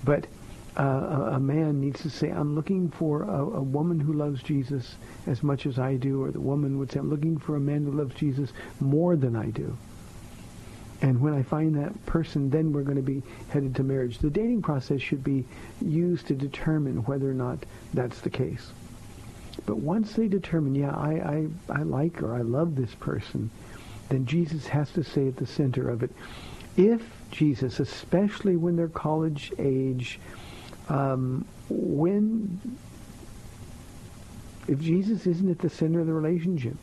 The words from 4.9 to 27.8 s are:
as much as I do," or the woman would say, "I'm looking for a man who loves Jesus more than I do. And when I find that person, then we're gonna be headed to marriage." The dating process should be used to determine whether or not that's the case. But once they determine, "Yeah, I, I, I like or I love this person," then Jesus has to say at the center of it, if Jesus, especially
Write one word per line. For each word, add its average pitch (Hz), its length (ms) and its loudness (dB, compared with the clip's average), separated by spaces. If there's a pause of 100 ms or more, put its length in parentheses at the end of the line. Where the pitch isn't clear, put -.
as 123 160 0
much 139 240 2
as 131 140 0
I 131 160 2
do," 135 280 0
or 143 60 -2
the - 100 -4
woman 139 380 0
would 139 140 -4
say, 147 80 0
"I'm 143 100 -2
looking 151 300 2
for 151 160 -2
a 147 40 0
man 147 260 2
who 143 60 -2
loves 139 220 -2
Jesus 139 400 0 (260)
more 156 360 6
than 127 200 4
I 110 120 0
do. - 280 -4 (1300)
And 131 160 6
when 151 140 4
I 139 80 2
find 156 360 2
that - 280 -4
person, 151 460 2
then 156 200 4
we're 143 120 0
gonna 139 180 0
be 135 220 -2 (260)
headed 139 260 0
to 139 80 2
marriage." 131 360 0
The 151 100 2
dating 220 320 2
process 139 400 0
should 135 220 -2
be 135 220 2 (360)
used 170 460 2
to 147 80 4
determine 139 680 0
whether 139 240 0
or 135 40 0
not 127 240 -2 (360)
that's 127 280 -2
the - 80 0
case. - 420 -4 (920)
But 214 120 0
once 208 360 0
they 226 140 2
determine, 165 480 2
"Yeah, 139 200 2
I, 156 520 0 (220)
I, - 100 0
I 156 40 0
like 156 400 0
or 113 100 -2
I 123 80 0
love 139 340 2
this 127 200 -2
person," - 560 -4 (580)
then 131 160 2
Jesus 156 420 0
has 143 240 0
to 165 120 0
say 139 240 2
at 131 100 -2
the 127 80 -2
center 127 440 2
of 117 140 0
it, 127 80 -2 (680)
if 226 240 8 (300)
Jesus, 131 480 2
especially 185 760 2